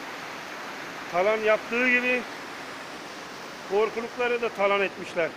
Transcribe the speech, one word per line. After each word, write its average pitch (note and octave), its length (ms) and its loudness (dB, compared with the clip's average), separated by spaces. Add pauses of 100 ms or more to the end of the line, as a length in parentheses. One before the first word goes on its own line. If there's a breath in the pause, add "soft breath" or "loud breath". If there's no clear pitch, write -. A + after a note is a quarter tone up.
(1120)
talan G3 240 4
yaptığı A3 520 4
gibi B3 340 4 (1500)
korkulukları A#3 720 2
da A3+ 60 0
talan G3+ 320 4
etmişler. F3 560 0